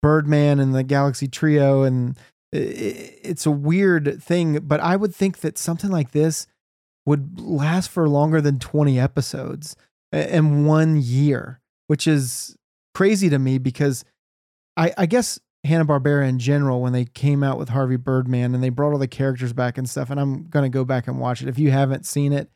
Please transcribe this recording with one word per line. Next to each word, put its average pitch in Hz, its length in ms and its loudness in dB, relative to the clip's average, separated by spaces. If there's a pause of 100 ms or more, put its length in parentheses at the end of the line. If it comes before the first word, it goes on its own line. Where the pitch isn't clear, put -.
Birdman 147 580 4
and 135 140 2
the 131 80 0
Galaxy 139 460 0
Trio, 139 560 2
and 127 340 0 (340)
i-, - 60 -6
i-, - 640 -8
it's - 240 -6
a 156 60 2
weird 156 720 0
thing, 165 380 0
but 151 180 0
I 170 160 0
would 196 180 -2
think 196 280 -4
that - 180 -6
something 170 320 -4
like 156 220 -2
this 151 340 0 (580)
would 147 340 -2
last 165 520 -2
for 160 180 2
longer 151 320 2
than 143 160 2
twenty 143 420 0
episodes 135 760 -4 (360)
i-, 156 60 -2
in 151 480 2
one 156 340 4
year, 131 600 0 (240)
which - 220 -2
is 143 500 -2 (380)
crazy 196 340 4
to 143 80 2
me 131 220 2
because 131 440 -2 (720)
I, 170 220 0
I 196 80 2
guess 220 340 0 (240)
Hanna-Barbera 143 640 2
in 127 120 0
general, 135 420 0
when 123 100 -2
they 123 140 0
came 139 380 0
out 135 160 -2
with 131 100 -8
Harvey 127 260 0
Birdman 127 600 0
and 127 80 0
they 127 60 0
brought 143 240 0
all 143 40 0
the 135 100 -2
characters 127 460 -4
back 123 240 -2
and 131 100 -6
stuff, 127 220 -6
and 139 100 -4
I'm 139 260 -4
gonna 139 240 0
go 131 140 -2
back 127 240 -2
and 131 120 -6
watch 123 240 -4
it. 131 40 -6
If 131 120 -6
you 151 100 4
haven't 135 380 0
seen 143 260 -2
it 139 220 -4